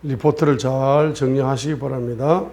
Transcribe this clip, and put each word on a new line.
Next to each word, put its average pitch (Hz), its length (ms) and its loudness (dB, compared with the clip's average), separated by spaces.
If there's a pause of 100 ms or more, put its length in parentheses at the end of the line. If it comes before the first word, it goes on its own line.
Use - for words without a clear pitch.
리포트를 147 520 2
잘 135 580 2
정리하시기 135 680 -2
바랍니다. 135 720 -2